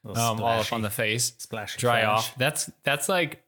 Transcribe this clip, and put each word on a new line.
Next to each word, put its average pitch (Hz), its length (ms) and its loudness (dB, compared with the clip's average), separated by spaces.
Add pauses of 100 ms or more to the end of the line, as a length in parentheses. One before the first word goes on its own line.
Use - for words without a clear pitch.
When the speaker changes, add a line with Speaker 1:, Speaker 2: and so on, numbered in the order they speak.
Speaker 1:
Little 110 180 0
Speaker 2:
um, 113 180 0
all 117 60 0 (140)
up 107 60 0
Speaker 1:
splashy. - 100 -4
Speaker 2:
on 110 60 -2
the 104 80 -2
face, 113 480 -2
Speaker 1:
Splashy - 400 -10
Speaker 2:
dry 120 220 4
Speaker 1:
splash. 107 180 4
Speaker 2:
off. - 180 -4
That's, 135 340 -2 (140)
that's 143 240 0
like 175 400 0